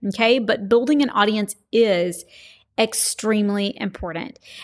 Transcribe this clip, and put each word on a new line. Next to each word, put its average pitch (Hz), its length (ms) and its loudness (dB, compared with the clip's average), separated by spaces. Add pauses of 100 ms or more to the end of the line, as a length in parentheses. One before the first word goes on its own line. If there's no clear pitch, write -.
okay? 226 320 2
But 196 280 -2
building 247 340 4
an 262 80 0
audience 208 440 0 (160)
is 180 540 2 (540)
extremely 208 1000 -2
important. 185 580 -10 (260)